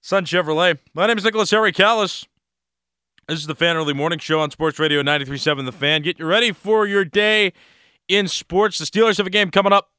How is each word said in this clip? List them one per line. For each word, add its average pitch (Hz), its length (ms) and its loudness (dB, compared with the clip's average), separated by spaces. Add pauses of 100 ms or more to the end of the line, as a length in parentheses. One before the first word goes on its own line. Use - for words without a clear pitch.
Sun 196 240 -2
Chevrolet. 165 540 0 (160)
My 175 120 0
name 226 120 2
is 190 60 -8
Nicholas 214 260 0
Harry 214 220 2
Callis. 208 520 2 (1040)
This 156 120 -6
is 151 60 -10
the 156 80 -8
Fan 170 220 0
Early 151 160 -2
Morning 151 260 -2
Show 156 220 -2
on 147 100 -2
Sports 156 280 -4
Radio 147 240 2
ninety-three 143 340 -2
seven 139 300 -2
The 127 60 -8
Fan. 147 280 0
Get 156 180 -6
you 165 60 -10
ready 214 280 2
for 214 340 0
your 202 180 0
day 208 480 0 (560)
in 190 200 2
sports. 196 500 -2
The 151 80 -6
Steelers 214 320 0
have 196 80 -2
a 185 40 -6
game 196 200 0
coming 196 240 4
up 196 240 0